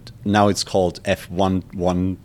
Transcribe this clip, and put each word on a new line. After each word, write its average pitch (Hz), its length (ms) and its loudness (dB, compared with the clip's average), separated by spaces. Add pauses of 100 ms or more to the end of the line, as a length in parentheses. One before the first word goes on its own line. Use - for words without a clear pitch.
(240)
now 104 240 4
it's 98 160 0
called 90 400 0
F - 260 -4
one 95 320 0 (100)
one 90 520 -2